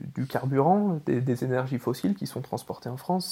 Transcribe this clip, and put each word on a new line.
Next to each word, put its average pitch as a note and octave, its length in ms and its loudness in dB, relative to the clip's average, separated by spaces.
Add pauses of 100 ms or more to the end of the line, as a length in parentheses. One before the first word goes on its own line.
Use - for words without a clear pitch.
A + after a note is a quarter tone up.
(160)
du C3 120 -2
carburant, D3+ 800 4
des, B2+ 160 2
des B2+ 220 0
énergies C3 340 0
fossiles B2 380 0
qui - 100 -6
sont A#2 160 -6
transportées - 480 -8
en B2+ 80 -6
France, F3+ 340 -2